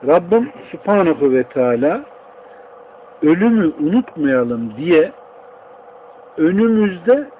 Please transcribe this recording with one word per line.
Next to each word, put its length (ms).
Rabbim 440
Subhanahu 600
ve 100
Teala 640
ölümü 560
unutmayalım 960
diye 340
önümüzde 880